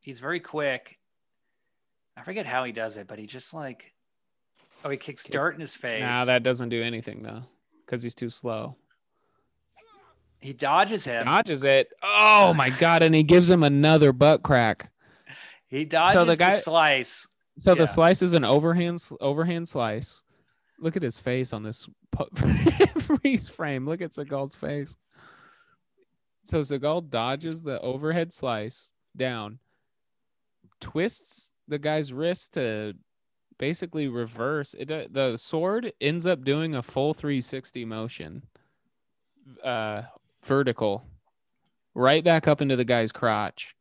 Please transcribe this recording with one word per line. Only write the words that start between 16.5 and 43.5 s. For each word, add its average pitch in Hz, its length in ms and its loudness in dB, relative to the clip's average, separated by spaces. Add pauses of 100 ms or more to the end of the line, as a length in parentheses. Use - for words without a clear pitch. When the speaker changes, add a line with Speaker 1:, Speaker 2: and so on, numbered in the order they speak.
Speaker 1:
slice. 156 760 2 (320)
Speaker 2:
So 185 160 6
the 165 60 0
Speaker 1:
Yeah. 160 60 6
Speaker 2:
slice 170 360 4
is 180 120 0
an 156 100 4
overhand 165 560 2
s-, - 200 -12
overhand 165 480 -2
slice. 113 540 -6 (560)
Look 165 180 -4
at 185 60 -4
his 123 160 -6
face 127 340 -4
on 107 120 -10
this 113 240 -12 (240)
pu-, - 180 -6
<laughs> - 720 2
freeze 269 480 -2
frame. 139 360 -6
Look 160 160 -6
at 170 120 -10
Seagal's 139 420 -8
face. 143 420 -10 (1500)
So 165 160 -4
Seagal 147 500 -4
dodges 143 540 -6
the 139 160 -8
overhead 156 520 -4
slice 117 600 -8 (240)
down, 120 420 -8 (1200)
twists - 720 -8 (160)
the 147 140 -6
guy's 151 320 -4
wrist 165 420 -6
to 107 400 -6 (640)
basically 156 480 -6
reverse. 120 680 -6
It, 131 160 -12
uh, 156 200 -10
the 127 260 -2
sword 185 640 -4
ends 160 280 -2
up 143 160 -2
doing 147 320 -2
a 120 60 -6
full 143 300 -4
three 143 300 -4
sixty 127 420 -12
motion, 110 600 -12 (1160)
uh, 110 400 -6 (400)
vertical, 120 600 -2 (920)
right 139 300 2
back 165 240 4
up 151 140 2
into 135 140 0
the 123 80 0
guy's 117 280 0
crotch. 107 680 -4